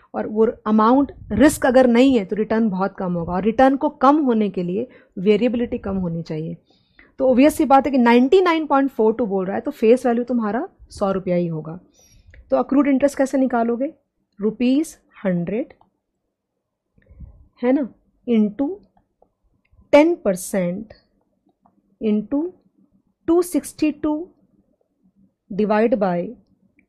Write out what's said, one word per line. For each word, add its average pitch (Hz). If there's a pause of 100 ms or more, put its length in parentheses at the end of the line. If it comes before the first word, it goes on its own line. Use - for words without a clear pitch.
(140)
और 214
वो 220 (200)
amount 220 (200)
risk 269
अगर 254
नहीं 247
है 196
तो 185
return 214
बहुत 190
कम 185
होगा, 170
और 185
return 247
को 294
कम 285
होने 233
के 185
लिए 190 (300)
variability 233
कम 196
होनी 170
चाहिए। 160 (640)
तो 262
obvious 269
सी 320
बात 269
है 277
कि 277
नाइंटी 247
नाइन 320
पॉइंट 277
फ़ोर 220
टू 226
बोल 190
रहा 196
है 226
तो 285
face 247
value 240
तुम्हारा 240 (140)
सौ -
रुपया 185
ही 175
होगा। 160 (720)
तो 262
accrued 269
interest 277
कैसे 269
निकालोगे? 240 (460)
रुपीज 247 (260)
हंड्रेड, 185 (1900)
है 330
ना, 277 (400)
into 226 (1200)
ten 311
percent 190 (1120)
into 220 (720)
two 339
sixty 302
two 302 (1200)
divide 214
by 185 (600)